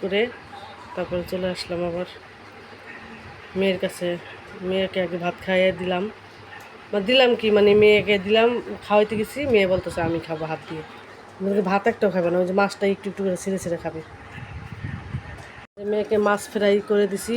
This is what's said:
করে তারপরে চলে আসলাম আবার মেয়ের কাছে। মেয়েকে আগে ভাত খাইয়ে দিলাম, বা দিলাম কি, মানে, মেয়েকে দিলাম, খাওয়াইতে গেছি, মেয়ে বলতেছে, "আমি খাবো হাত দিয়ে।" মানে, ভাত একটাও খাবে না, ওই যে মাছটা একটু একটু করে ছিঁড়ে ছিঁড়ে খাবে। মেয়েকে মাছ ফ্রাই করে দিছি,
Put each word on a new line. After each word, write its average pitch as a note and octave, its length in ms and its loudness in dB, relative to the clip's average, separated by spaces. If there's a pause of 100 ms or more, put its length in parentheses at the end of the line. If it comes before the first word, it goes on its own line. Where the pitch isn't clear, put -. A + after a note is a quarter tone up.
করে G3+ 180 0 (760)
তারপরে F3 360 -4
চলে F#3 240 -4
আসলাম F3 340 -8
আবার F3 200 -6 (1500)
মেয়ের F#3+ 280 2
কাছে। F3+ 240 -4 (600)
মেয়েকে F#3+ 360 -2
আগে F3 140 -4
ভাত F3 260 -4
খাইয়ে F#3+ 260 4 (100)
দিলাম, F#3 240 -2 (840)
বা G#3 100 -2 (100)
দিলাম B3+ 220 6 (100)
কি, A3 100 0
মানে, G#3 200 6 (120)
মেয়েকে G#3 360 6
দিলাম, A3 300 4 (380)
খাওয়াইতে G#3+ 300 4
গেছি, G#3+ 220 -4 (140)
মেয়ে G3 200 6
বলতেছে, F3 360 -2
"আমি E3 180 0
খাবো D#3+ 240 -6
হাত D#3 180 -6
দিয়ে।" D#3 160 -10 (560)
মানে, G3 300 0
ভাত G3 160 4
একটাও A3 240 2
খাবে F3 200 0
না, F3+ 80 2
ওই F3+ 120 2
যে F#3 100 -2
মাছটা G3+ 260 0
একটু G3 240 -2
একটু G3 140 -8
করে F3+ 180 -2
ছিঁড়ে F#3+ 200 -4
ছিঁড়ে E3+ 220 -4
খাবে। D#3+ 160 -8 (1900)
মেয়েকে G#3 260 0 (100)
মাছ G3+ 160 2 (100)
ফ্রাই G3+ 220 4 (160)
করে G#3 220 4
দিছি, G#3 240 -4